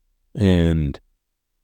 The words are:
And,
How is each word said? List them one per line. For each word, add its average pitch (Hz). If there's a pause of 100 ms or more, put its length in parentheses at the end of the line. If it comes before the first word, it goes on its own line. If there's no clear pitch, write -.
(340)
And, 82 (640)